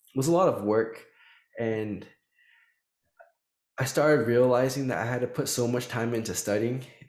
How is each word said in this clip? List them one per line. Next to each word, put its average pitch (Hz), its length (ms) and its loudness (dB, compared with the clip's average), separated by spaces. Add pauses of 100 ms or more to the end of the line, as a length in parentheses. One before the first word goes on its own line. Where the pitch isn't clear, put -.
(140)
it - 20 -2
was 135 120 0
a 170 120 4
lot 185 80 4
of 101 140 -2
work. 110 420 0 (540)
And 107 480 -4 (1700)
I 135 80 -2
started 147 440 2
realizing 127 600 2
that 104 100 -2
I 104 80 -2
had 123 160 -2
to 123 40 0
put 131 220 -4
so 123 180 0
much 123 220 -2
time 117 260 -2
into 113 200 -4
studying 117 500 -2 (240)